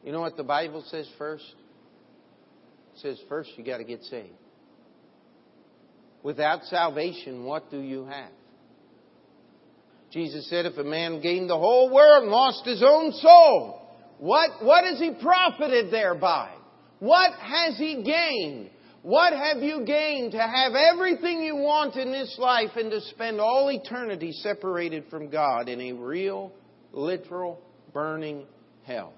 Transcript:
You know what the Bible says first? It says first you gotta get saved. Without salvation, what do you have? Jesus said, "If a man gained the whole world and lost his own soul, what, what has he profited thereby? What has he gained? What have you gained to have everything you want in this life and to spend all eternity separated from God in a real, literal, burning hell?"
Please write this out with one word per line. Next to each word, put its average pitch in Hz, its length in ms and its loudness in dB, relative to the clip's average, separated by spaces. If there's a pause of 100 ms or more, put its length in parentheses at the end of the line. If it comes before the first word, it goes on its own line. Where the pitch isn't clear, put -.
You 143 80 -14
know 160 100 -8
what 160 160 -10
the 151 60 -10
Bible 151 460 -6
says 156 280 -12
first? 151 340 -14 (1400)
It - 40 -20
says 135 280 -10
first 151 300 -10
you 117 60 -20
gotta 117 200 -10
get 113 200 -14
saved. 107 260 -14 (1900)
Without 151 440 -4
salvation, 156 800 -4
what 147 280 -10
do 143 80 -12
you 131 260 -10
have? 135 260 -16 (1800)
Jesus 151 360 -10
said, 170 200 -4
"If 147 100 -10
a 147 60 -6
man 160 380 -6
gained 180 280 -4
the 165 80 0
whole 247 340 4
world 294 300 10
and 208 100 -4
lost 247 360 2
his 226 180 -2
own 311 280 6
soul, 320 680 8 (380)
what, 247 440 0
what 330 200 8
has 349 160 -4
he 330 100 -2
profited 277 840 0
thereby? 170 640 -2 (460)
What 349 340 4
has 277 460 -4
he 294 240 -6
gained? 208 680 -4 (320)
What 320 320 2
have 285 300 -4
you 294 220 -4
gained 285 480 -2
to 220 60 -8
have 233 360 0
everything 339 680 2
you 311 140 -6
want 294 400 -2
in 262 160 -6
this 269 280 -10
life 240 360 0
and 226 160 -6
to 214 100 -6
spend 220 400 -8
all 262 280 2
eternity 220 640 -8
separated 175 760 -6
from 151 220 -12
God 135 360 -2
in 123 140 -10
a 127 120 -10
real, 190 580 -8 (400)
literal, 175 680 -8 (320)
burning 151 540 -8 (380)
hell?" 104 340 -12